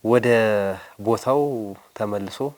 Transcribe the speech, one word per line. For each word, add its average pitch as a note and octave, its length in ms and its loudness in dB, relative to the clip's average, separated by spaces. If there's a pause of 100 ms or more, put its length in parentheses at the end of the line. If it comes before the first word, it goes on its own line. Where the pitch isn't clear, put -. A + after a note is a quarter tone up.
ወደ A#2+ 240 4 (680)
ቦታው A2+ 420 0 (540)
ተመልሶ G#2 440 -6 (200)